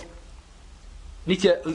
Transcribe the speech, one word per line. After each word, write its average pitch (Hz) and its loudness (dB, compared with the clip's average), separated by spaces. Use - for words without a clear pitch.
niti 185 4
je 175 6